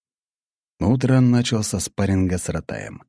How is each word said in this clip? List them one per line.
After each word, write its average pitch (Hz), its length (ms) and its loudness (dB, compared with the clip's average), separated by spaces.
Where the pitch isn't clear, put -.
Утро 127 400 2
начал 120 440 2
со 104 160 -4
спарринга 95 580 0
с - 120 -8
Ратаем. - 600 -10